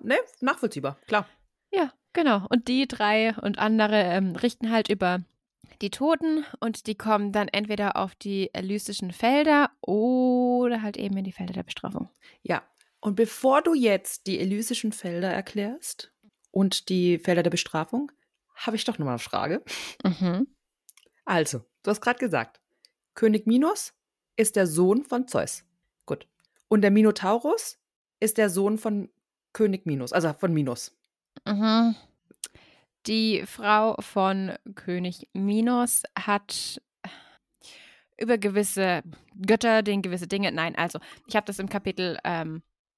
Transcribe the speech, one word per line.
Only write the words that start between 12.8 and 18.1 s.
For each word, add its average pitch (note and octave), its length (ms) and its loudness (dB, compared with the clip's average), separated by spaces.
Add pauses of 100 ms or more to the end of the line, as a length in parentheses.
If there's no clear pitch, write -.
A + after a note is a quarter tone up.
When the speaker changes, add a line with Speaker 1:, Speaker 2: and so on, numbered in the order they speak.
Speaker 1:
und G#3 140 -2
bevor C4 480 2
du E4+ 120 2
jetzt A3 520 0
die F#3+ 120 -2
elysischen G#3+ 540 -2
Felder F3 380 -6
erklärst G3+ 840 -8 (380)
und F#3+ 400 0
die F3+ 280 2
Felder F3 240 2
der E3+ 80 2
Bestrafung, E3+ 640 -4 (420)